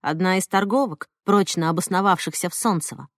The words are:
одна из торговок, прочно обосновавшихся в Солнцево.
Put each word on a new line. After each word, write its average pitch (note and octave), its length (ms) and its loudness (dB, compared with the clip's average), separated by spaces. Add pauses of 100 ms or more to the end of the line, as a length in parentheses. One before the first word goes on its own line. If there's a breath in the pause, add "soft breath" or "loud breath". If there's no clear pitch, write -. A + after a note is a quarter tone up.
одна F#3 380 0
из F#3+ 80 -4
торговок, G#3 640 -2 (160)
прочно F3+ 460 2
обосновавшихся F3+ 760 0
в - 60 -8
Солнцево. E3+ 640 -2